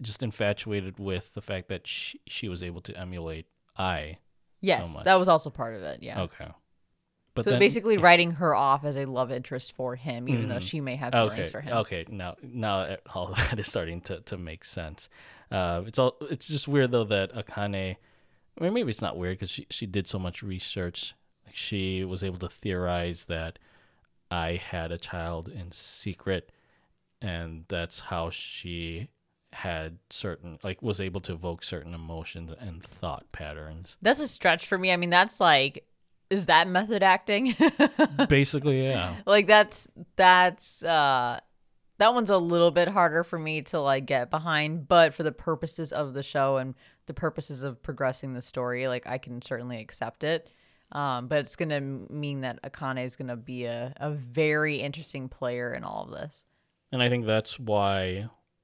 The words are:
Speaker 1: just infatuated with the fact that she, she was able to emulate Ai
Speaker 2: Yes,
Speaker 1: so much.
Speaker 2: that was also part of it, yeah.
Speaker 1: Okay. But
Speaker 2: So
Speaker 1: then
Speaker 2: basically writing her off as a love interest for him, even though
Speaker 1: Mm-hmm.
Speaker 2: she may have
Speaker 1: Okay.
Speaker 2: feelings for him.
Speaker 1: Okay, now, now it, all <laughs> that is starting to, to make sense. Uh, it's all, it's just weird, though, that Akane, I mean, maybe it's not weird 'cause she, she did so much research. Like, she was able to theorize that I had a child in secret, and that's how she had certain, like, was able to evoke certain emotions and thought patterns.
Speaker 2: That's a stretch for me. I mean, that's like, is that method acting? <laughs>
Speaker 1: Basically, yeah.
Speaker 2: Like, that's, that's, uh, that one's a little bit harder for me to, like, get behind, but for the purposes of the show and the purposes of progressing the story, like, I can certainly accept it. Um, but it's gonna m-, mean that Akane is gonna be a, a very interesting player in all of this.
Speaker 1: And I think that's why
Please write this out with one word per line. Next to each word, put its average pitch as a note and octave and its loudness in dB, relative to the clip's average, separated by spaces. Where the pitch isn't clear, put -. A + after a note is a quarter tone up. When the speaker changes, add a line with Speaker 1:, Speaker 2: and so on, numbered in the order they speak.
Speaker 1:
just A2+ -6
infatuated G2+ -2
with F#2+ -4
the G#2 -10
fact F#2 -6
that F#2+ -8
she, - -8
she - -8
was F2 -6
able F2 -8
to - -14
emulate E2 -8
Ai D2+ -2
Speaker 2:
Yes, C#3+ 2
Speaker 1:
so D#3 -10
much. - -8
Speaker 2:
that F#3+ 8
was F3+ 4
also D#3 4
part A#2 -8
of F#2+ -12
it, D2 -10
yeah. G2 -6
Speaker 1:
Okay. - -10
But A#2+ 0
Speaker 2:
So G3+ 2
Speaker 1:
then G3+ 4
Speaker 2:
basically G3+ 4
writing F3 10
her D#3 2
off C#3 4
as D3 -2
a C#3 -2
love B2+ 0
interest B2 -6
for B2+ -6
him, B2 -6
even A2+ 0
though G#2 -4
Speaker 1:
Mm-hmm. F#2+ -4
Speaker 2:
she D3+ -6
may C3 -6
have B2+ -6
Speaker 1:
Okay. A2+ 6
Speaker 2:
feelings E2+ -4
for - -8
him. B2+ -2
Speaker 1:
Okay, F2+ -4
now, F#2 -10
now A2 -2
it, F#2 -6
all F2+ -4
<laughs> - 0
that A2+ -2
is G2 -4
starting E2+ -4
to, G2+ -8
to F#2+ -10
make E2 -12
sense. D#2+ -10
Uh, F2 0
it's A2+ -4
all, B2+ 4
it's - -6
just D3+ -2
weird, C3+ 4
though, A#2 4
that G2 0
Akane, G2 -4
I E3 -2
mean, F#3 0
maybe A3 0
it's - -6
not E2+ -4
weird F2+ -4
'cause F#2+ -8
she, - -10
she - -6
did F#2+ -2
so G2+ -4
much F2+ -8
research. F#2 -6
Like, - -20
she F#2+ -2
was F#2 -4
able F2+ -4
to F2+ -6
theorize F2 -2
that E2 -6
I E2+ -2
had E2 -6
a E2+ -6
child E2+ -8
in F2+ -12
secret, - -6
and E2 -8
that's E2+ -6
how E2+ -4
she E2+ -10
had E2 -6
certain, E2 -10
like, F#2+ -6
was G2+ -2
able F#2 -6
to F2+ -8
evoke E2+ -8
certain E2+ -8
emotions E2 -10
and F2+ -12
thought - -10
patterns. D#2 -12
Speaker 2:
That's C4+ 2
a C#4+ -4
stretch - 2
for G3 0
me. F#3 2
I F3 4
mean, F3 -2
that's F3+ 6
like, C#3 4
is F#3+ 0
that E3 8
method G3+ 0
acting? G#3 4
<laughs> - 2
Speaker 1:
Basically, C#3 4
yeah. F#2 0
Speaker 2:
Like, G#3 6
that's, G#3+ 6
that's, F3+ 6
uh, C#3 2
that A3 8
one's A3 2
a G3 8
little E3+ 6
bit F3 4
harder E3+ 4
for E3+ -6
me D#3 -4
to, - -4
like, C3+ 2
get B2 0
behind, D#3 0
but E3 8
for - -4
the D#3 0
purposes D#3 -4
of C#3+ -2
the C#3 -4
show C3+ 2
and C3 -4
the C#3 -10
purposes D3 -4
of C3 -8
progressing C3 -4
the B2 -8
story, B2 -4
like, B2 -4
I C3 -4
can B2 -12
certainly B2 -6
accept - -10
it. D#3 -2
Um, B2+ -2
but D3+ 2
it's - -2
gonna D#3 -2
m-, C3+ -6
mean C#3+ -6
that B2 -8
Akane C3 -6
is B2+ -8
gonna B2+ -8
be B2 -8
a, A#2 -6
a D3+ -6
very D3+ 0
interesting C#3+ -8
player B2 -4
in B2 -6
all G2+ -8
of - -16
this. - -12
Speaker 1:
And B2+ 2
I B2 6
think A#2+ 0
that's A2 2
why G2 0